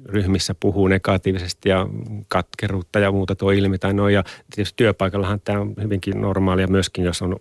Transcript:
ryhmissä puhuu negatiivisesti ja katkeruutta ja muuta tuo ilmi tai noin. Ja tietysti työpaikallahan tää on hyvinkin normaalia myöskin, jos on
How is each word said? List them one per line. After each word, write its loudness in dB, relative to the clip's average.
ryhmissä 0
puhuu 2
negatiivisesti 0
ja 2
katkeruutta -4
ja 4
muuta 0
tuo 0
ilmi 2
tai -2
noin. 2
Ja 2
tietysti -4
työpaikallahan 0
tää -2
on -4
hyvinkin -2
normaalia 2
myöskin, 0
jos -2
on -2